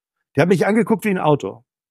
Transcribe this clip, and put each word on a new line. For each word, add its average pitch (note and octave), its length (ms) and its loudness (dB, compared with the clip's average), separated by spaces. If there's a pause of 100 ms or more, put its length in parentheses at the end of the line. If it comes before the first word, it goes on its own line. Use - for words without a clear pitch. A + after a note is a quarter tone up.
(360)
Der C3+ 60 2
hat F3 80 2
mich F#3+ 160 2
angeguckt G#3 400 0
wie G#3 60 0
ein F#3 80 -2
Auto. B2 440 -2 (280)